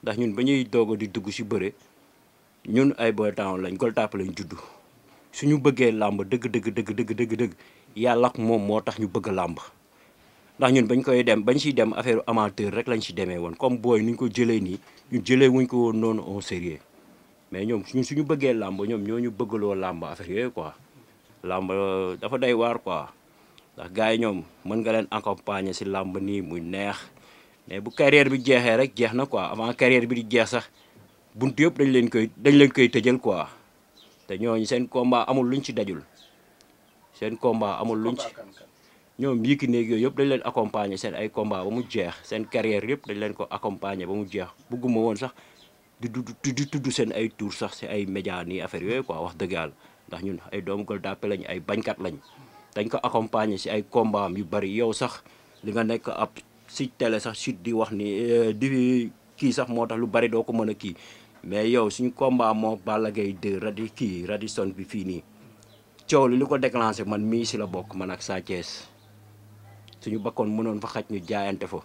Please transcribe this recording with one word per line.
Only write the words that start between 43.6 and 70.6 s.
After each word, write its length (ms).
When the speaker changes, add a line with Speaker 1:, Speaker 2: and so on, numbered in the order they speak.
Speaker 1:
ba 80
mu 120
jeex. 240
Bugguma 300
woon 180
sax 160
di, 100
di, 120
di, 100
di 160
tudd 220
seen 200
ay 220
tour 200
sax 280
si 60
ay 180
média 380
nii 180
affaire 240
yooyu 180
quoi, 140
wax 180
dëgg 160
Yàlla. 220
Ndax 160
ñun 160
ay 100
doomu 240
Gueule 160
Tapée 280
lañ, 180
ay 120
bañkat 380
lañ. 180
Dañ 160
ko 80
accompagner 640
si 80
ay 160
combat 400
am 120
yu 80
bari. 280
Yow 200
sax 280
li 80
nga 140
nekk 240
ab 240
si 220
télé 320
sax, 160
site 240
di 120
wax 200
ni, 160
euh, 280
di 560
kii 160
sax 160
moo 160
tax 160
lu 80
bari 200
doo 140
ko 100
mën 160
a 40
kii. 220
Mais 260
yow, 200
suñu 240
combat 400
moo 260
Balla 320
Gaye 220
deux, 260
Radi-, 320
kii, 340
Radisson 480
bi 120
fii 200
nii. 180
Coow 180
li, 100
li 80
ko 120
déclenché, 480
man 160
mii 240
si 120
la 100
bokk, 280
man 160
ak 120
Sa 180
Thiès. 460
Suñu 200
bakkoon 300
mënoon 320